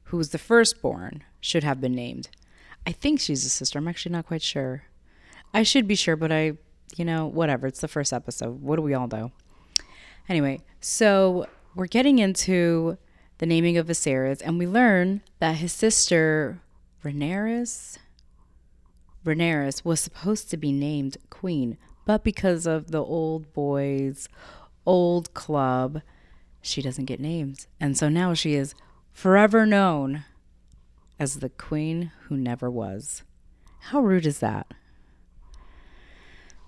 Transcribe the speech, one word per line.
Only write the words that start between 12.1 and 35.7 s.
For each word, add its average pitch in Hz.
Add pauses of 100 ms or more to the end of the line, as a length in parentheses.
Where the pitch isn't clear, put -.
into 175 (400)
the 165
naming 170
of 165
Viserys, 135
and 165
we 175
learn 196 (180)
that 160
his 165
sister, 160 (440)
Rhaenyra, 196 (1300)
Rhaenyra 156
was 165
supposed -
to 175
be 151
named 143 (120)
queen, 143 (280)
but 214
because 175
of 160
the 156
old 160
boys' 139 (560)
old 175
club, 131 (580)
she -
doesn't 131
get -
named. 147 (140)
And 139
so 151
now 175
she 156
is 139 (380)
forever 208
known 151 (920)
as 139
the 135
queen 160 (140)
who 147
never 123
was. 107 (580)
How -
rude 185
is 143
that? 107 (2000)